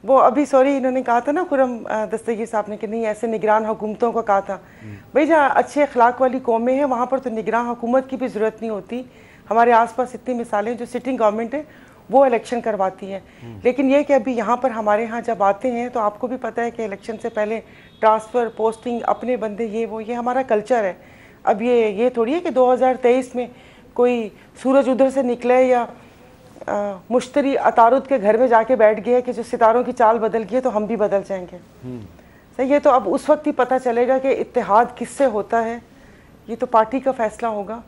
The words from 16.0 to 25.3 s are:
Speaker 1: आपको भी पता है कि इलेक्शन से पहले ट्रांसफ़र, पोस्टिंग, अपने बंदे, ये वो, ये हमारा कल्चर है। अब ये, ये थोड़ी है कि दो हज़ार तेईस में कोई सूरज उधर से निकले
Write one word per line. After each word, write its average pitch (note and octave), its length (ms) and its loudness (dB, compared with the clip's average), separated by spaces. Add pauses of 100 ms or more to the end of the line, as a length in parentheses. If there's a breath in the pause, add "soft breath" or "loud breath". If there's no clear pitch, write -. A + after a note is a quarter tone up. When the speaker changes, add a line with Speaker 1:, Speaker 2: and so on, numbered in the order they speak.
Speaker 1:
आपको G#3+ 280 -4
भी B3+ 80 -6
पता A#3 260 -6
है A#3 80 -4
कि A#3 140 -8
इलेक्शन G3+ 320 -10
से A#3 120 -10
पहले G#3+ 300 -4 (420 loud breath)
ट्रांसफ़र, A3 480 2
पोस्टिंग, A3+ 520 -4
अपने A#3 360 -2
बंदे, G#3+ 300 -6
ये A3 200 -4
वो, A3 140 -10
ये A3 140 -8
हमारा A#3+ 280 -4
कल्चर G#3+ 420 0
है। F3+ 160 -6 (460 loud breath)
अब G#3+ 160 0
ये, A#3 280 2
ये A3+ 200 0
थोड़ी A#3+ 220 -2
है F4 80 -2
कि F4 100 -4
दो B3+ 220 2
हज़ार B3+ 240 2
तेईस B3+ 400 0
में A#3+ 140 -6 (440 loud breath)
कोई A#3+ 380 0 (300 loud breath)
सूरज C4 260 4
उधर C4 220 2
से C4+ 120 -2
निकले B3 440 2